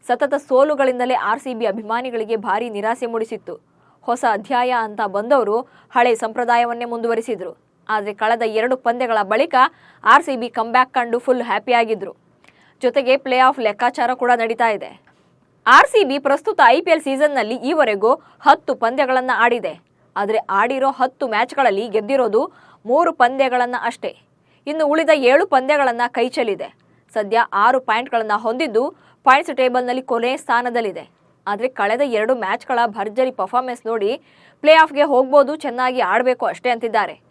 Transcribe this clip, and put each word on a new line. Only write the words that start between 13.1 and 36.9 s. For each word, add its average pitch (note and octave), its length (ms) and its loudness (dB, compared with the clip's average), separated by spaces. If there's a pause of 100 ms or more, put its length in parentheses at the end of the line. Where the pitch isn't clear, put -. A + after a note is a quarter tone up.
ಪ್ಲೇ C4 220 -2
ಆಫ್ C4 220 4
ಲೆಕ್ಕಾಚಾರ A#3+ 540 -2
ಕೂಡ B3 200 -2
ನಡೀತಾ A3+ 340 0
ಇದೆ. - 380 -8 (600)
ಆರ್ C#4 200 8
ಸಿ G#4+ 180 2
ಬಿ C#4 140 -2
ಪ್ರಸ್ತುತ C#4 480 -2
ಐ C#4 140 6
ಪಿ E4+ 100 -4
ಎಲ್ D#4+ 100 4
ಸೀಸನ್‌ನಲ್ಲಿ C4+ 540 -2
ಈವರೆಗೂ A#3+ 600 0
ಹತ್ತು - 600 0
ಪಂದ್ಯಗಳನ್ನ B3+ 600 -2
ಆಡಿದೆ. G#3+ 460 -2 (360)
ಆದ್ರೆ G#3 220 -2
ಆಡಿರೋ B3+ 520 -2
ಹತ್ತು C4 380 -4
ಮ್ಯಾಚ್ಗಳಲ್ಲಿ A3+ 600 -2
ಗೆದ್ದಿರೋದು A3 640 0 (340)
ಮೂರು D#4 260 2
ಪಂದ್ಯಗಳನ್ನ B3 720 0
ಅಷ್ಟೇ. A#3 340 -8 (500)
ಇನ್ನು D4+ 200 -2
ಉಳಿದ D#4 280 0
ಏಳು C#4 320 2
ಪಂದ್ಯಗಳನ್ನ C4 600 0
ಕೈಚೆಲ್ಲಿದೆ. A#3 680 -4 (380)
ಸದ್ಯ A3 380 0
ಆರು A#3+ 280 4
ಪಾಯಿಂಟ್ಗಳನ್ನ A#3 560 -2
ಹೊಂದಿದ್ದು, A#3+ 580 -2 (300)
ಪಾಯಿಂಟ್ಸ್ C#4 320 4
ಟೇಬಲ್‌ನಲ್ಲಿ B3+ 460 0
ಕೊನೆ B3 340 -2
ಸ್ಥಾನದಲ್ಲಿದೆ. A#3 800 -4 (320)
ಆದ್ರೆ G#3 200 -4
ಕಳೆದ A3+ 360 -2
ಎರಡು A#3 300 0
ಮ್ಯಾಚ್ಗಳ A3+ 520 -4
ಭರ್ಜರಿ A3 440 -4
ಪರ್ಫಾರ್ಮೆನ್ಸ್ B3 560 -6
ನೋಡಿ A3 360 -4 (380)
ಪ್ಲೇ D4+ 140 6
ಆಫ್‌ಗೆ D#4 280 6
ಹೋಗ್ಬೋದು, C#4 540 2
ಚೆನ್ನಾಗಿ B3+ 440 -4
ಆಡ್ಬೇಕು A#3+ 460 0
ಅಷ್ಟೇ F3 240 -4
ಅಂತಿದ್ದಾರೆ. A3+ 500 -2 (100)